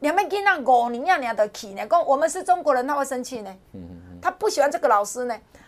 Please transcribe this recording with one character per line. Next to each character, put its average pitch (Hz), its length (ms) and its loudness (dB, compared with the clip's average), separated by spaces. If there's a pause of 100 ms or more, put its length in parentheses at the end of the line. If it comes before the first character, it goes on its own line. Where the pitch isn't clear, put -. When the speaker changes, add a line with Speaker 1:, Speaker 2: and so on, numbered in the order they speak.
Speaker 1:
连 294 140 0
要 392 100 4
囡 403 200 -4
仔 311 260 2
五 240 200 4
年 240 140 -6
仔 320 240 0
尔 226 60 -4
就 214 140 2
气 208 240 -14
呢， 202 140 -8
讲 330 200 4
我 269 100 4
们 311 120 2
是 359 140 -6
中 359 200 2
国 285 120 2
人， 247 120 0
他 294 80 -2
会 285 100 0
生 254 200 -6
气 240 160 -10
呢。 196 100 -12 (220)
Speaker 2:
嗯， 180 180 -14
嗯， 175 120 -18 (100)
嗯。 - 80 -16
Speaker 1:
他 349 100 -2
不 415 180 -4
喜 - 140 0
欢 285 80 2
这 330 80 -2
个 294 100 2
老 208 160 4
师 240 220 -6
呢， 226 120 -6 (300)